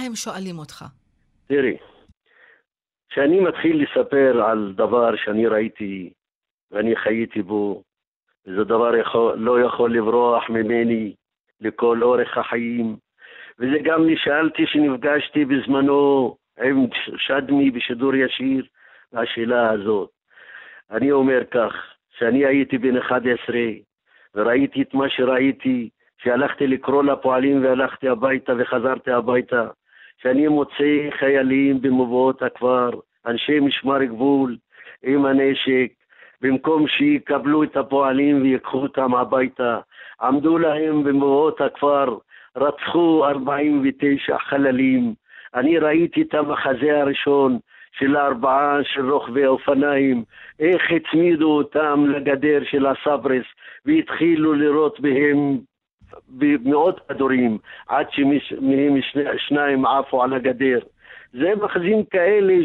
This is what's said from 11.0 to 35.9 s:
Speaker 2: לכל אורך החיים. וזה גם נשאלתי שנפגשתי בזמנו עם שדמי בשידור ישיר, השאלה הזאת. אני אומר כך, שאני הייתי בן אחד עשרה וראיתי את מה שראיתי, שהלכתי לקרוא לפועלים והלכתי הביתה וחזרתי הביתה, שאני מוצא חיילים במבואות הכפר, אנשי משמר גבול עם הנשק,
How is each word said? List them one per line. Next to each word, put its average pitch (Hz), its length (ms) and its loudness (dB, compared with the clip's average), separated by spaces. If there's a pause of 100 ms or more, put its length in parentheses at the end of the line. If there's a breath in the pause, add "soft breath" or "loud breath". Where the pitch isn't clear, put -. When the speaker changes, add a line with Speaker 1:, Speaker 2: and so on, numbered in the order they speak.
Speaker 2:
לכל 117 420 0
אורך 120 340 0
החיים. 117 580 -4 (640 loud breath)
וזה 131 240 -2
גם 160 260 2
נשאלתי 156 580 0
שנפגשתי 147 800 0
בזמנו 139 920 2 (280)
עם 135 240 2 (300)
שדמי 135 540 0
בשידור 120 440 -4
ישיר, 131 500 -2 (480 soft breath)
השאלה 117 560 0
הזאת. 104 400 -2 (800 loud breath)
אני 127 200 0
אומר 135 300 2 (100)
כך, 113 220 -2 (440)
שאני 127 280 2
הייתי 135 320 0
בן 127 200 0
אחד 123 300 0
עשרה 120 420 -2 (640 soft breath)
וראיתי 127 460 0
את - 120 -4
מה 135 160 0
שראיתי, 127 800 0 (280)
שהלכתי 135 500 -2
לקרוא 131 360 0
לפועלים 131 600 0
והלכתי 131 440 -2
הביתה 127 500 -2
וחזרתי 123 540 -2
הביתה, 123 560 0 (540 soft breath)
שאני 135 260 2
מוצא 147 640 0 (100)
חיילים 135 640 2
במבואות 127 600 2
הכפר, 123 480 0 (360)
אנשי 120 340 -2
משמר 139 440 0
גבול 127 540 0 (460 loud breath)
עם 139 220 0
הנשק, 135 640 0 (500 soft breath)